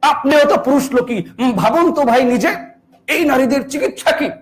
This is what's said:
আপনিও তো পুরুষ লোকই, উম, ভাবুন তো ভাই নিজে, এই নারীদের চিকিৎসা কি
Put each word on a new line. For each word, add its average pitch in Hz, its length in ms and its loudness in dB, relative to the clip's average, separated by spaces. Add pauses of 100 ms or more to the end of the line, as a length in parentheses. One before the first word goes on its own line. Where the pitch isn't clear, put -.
আপনিও 294 440 2
তো 285 120 0
পুরুষ 269 340 0
লোকই, 240 320 -2 (160)
উম, 247 120 0
ভাবুন 247 420 2
তো 294 100 0
ভাই 247 200 2
নিজে, 247 260 0 (580)
এই 320 180 0
নারীদের 262 440 0
চিকিৎসা - 420 -4
কি - 180 -2 (120)